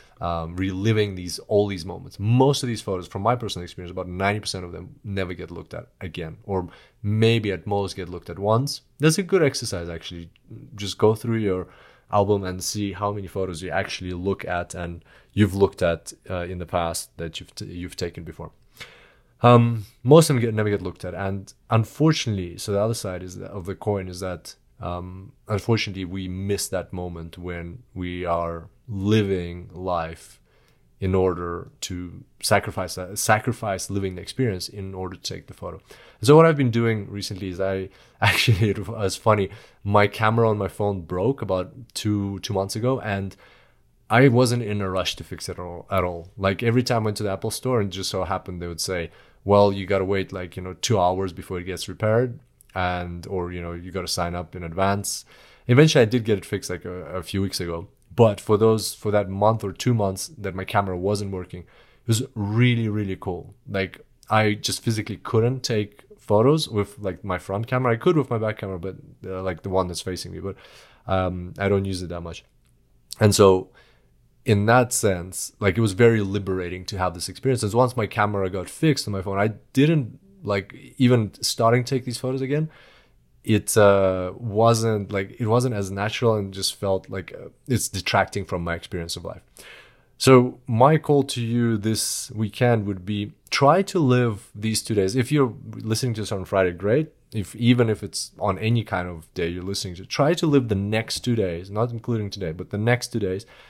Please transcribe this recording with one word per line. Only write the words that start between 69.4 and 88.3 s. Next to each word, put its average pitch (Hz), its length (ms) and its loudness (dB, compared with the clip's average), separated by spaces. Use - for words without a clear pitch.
like, 92 220 -6
the 98 60 -6
one 92 180 2
that's 87 140 -8
facing 90 320 -8
me, 87 80 -10
but, 95 160 -8
um, 90 500 -2
I 98 120 0
don't 98 160 4
use 95 160 -4
it 87 80 -8
that 85 100 -8
much. 85 240 -12
And 104 120 6
so 95 360 8
in 104 220 2
that 120 260 6
sense, 92 720 -2
like, 98 160 2
it 117 40 2
was 104 120 2
very 113 260 6
liberating 92 680 -4
to 101 100 -8
have 90 160 0
this 87 160 -10
experience. 120 340 0
And 101 100 0
once 120 220 4
my 107 120 0
camera 104 420 0
got 92 180 -6
fixed - 400 0
on 104 60 -4
my 98 80 -4
phone, 98 180 -2
I 107 140 2
didn't, 139 480 2
like, 101 320 -4
even 120 420 6
starting 120 460 2
to 139 100 -2
take 127 80 -2
these 120 140 -8
photos 131 240 -4
again. 147 280 -2
It, 107 320 0
uh, 95 600 6
wasn't, 110 760 2
like, 98 280 -4
it 120 80 -2
wasn't 123 260 2
as 101 160 -4
natural 110 460 0
and 98 180 -4
just 95 220 -4
felt 95 340 -2
like, 95 240 -10
uh, - 160 -16
it's 123 220 0
detracting 98 560 -2